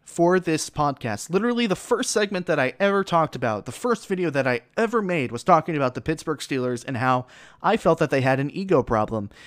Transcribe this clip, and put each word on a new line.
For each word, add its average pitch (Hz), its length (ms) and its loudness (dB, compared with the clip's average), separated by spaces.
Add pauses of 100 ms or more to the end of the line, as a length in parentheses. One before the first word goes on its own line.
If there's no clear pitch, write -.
for 175 340 2
this 165 320 -2
podcast, 135 600 -4
literally 233 360 0
the 185 120 0
first - 340 -2
segment 202 360 -2
that 156 120 2
I 131 180 0
ever 196 280 2
talked 160 320 0
about, 110 280 -2
the 127 60 -8
first 233 340 -2
video 185 240 -2
that 135 160 0
I 123 180 0 (120)
ever 226 260 0
made 170 300 -2
was 117 140 -8
talking 165 320 4
about 131 180 0
the 131 60 -8
Pittsburgh 156 380 -4
Steelers 123 460 -4
and 135 120 -4
how 127 280 0 (380)
I 202 140 2
felt 165 220 2
that 156 100 2
they 139 100 2
had 131 220 2
an 143 100 -2
ego 180 320 2
problem. 107 460 -2 (180)